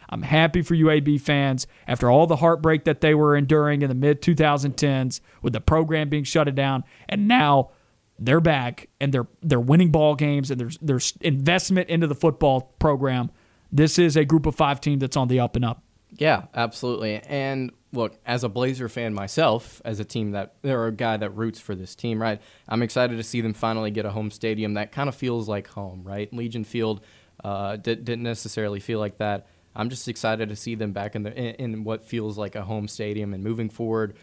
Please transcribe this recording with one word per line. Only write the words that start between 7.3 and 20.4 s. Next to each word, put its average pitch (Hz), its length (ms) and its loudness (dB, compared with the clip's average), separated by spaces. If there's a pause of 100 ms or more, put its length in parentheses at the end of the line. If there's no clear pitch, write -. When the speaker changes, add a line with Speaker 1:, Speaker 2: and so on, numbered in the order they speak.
Speaker 1:
they're 131 220 4
back, 135 480 0 (100)
and 139 140 0
they're, 123 140 0 (140)
they're 139 180 2
winning 156 320 6
ball 151 240 4
games, 143 360 0
and 123 80 -4
there's, 120 220 -6
there's 135 400 0
investment 170 680 2
into 165 180 2
the 143 80 -4
football 135 640 0
program. 131 520 0 (400)
This 151 260 4
is 170 180 4
a 156 80 6
group 147 220 4
of 151 100 0
five 139 240 0
team 143 200 0
that's 131 180 -2
on 127 120 2
the 127 100 2
up 120 160 0
and 123 100 0
up. 117 160 -4 (300)
Speaker 2:
Yeah, 143 320 0 (100)
absolutely. 113 760 -4
And 135 440 -4 (200)
look, 117 320 -4
as 120 200 -2
a 120 60 -2
Blazer 127 380 -2
fan 113 280 -6
myself, 113 680 -2
as 110 160 -8
a 107 60 -8
team 107 280 -6
that, 98 200 -8 (100)